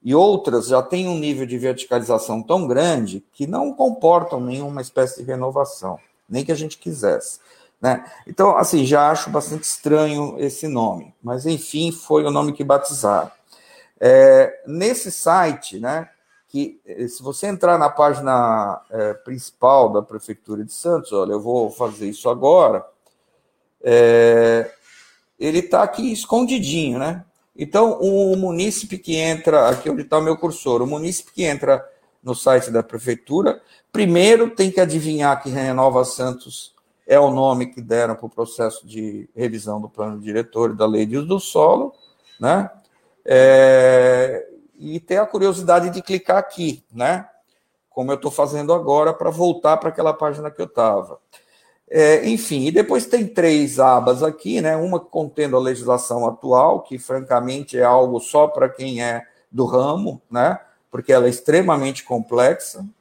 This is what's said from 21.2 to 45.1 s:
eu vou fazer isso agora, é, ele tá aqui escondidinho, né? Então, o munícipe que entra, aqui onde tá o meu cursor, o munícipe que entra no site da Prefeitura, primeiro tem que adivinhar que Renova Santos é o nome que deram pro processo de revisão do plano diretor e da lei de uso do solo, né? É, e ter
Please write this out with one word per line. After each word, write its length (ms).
eu 80
vou 300
fazer 380
isso 200
agora, 580
é, 840
ele 240
tá 200
aqui 300
escondidinho, 840
né? 260
Então, 460
o 360
munícipe 640
que 180
entra, 520
aqui 200
onde 160
tá 140
o 40
meu 140
cursor, 460
o 40
munícipe 460
que 120
entra 420
no 120
site 360
da 120
Prefeitura, 800
primeiro 580
tem 200
que 100
adivinhar 640
que 80
Renova 540
Santos 720
é 140
o 100
nome 360
que 140
deram 360
pro 120
processo 580
de 480
revisão 460
do 80
plano 300
diretor 540
e 40
da 100
lei 200
de 100
uso 100
do 140
solo, 540
né? 280
É, 1200
e 220
ter 180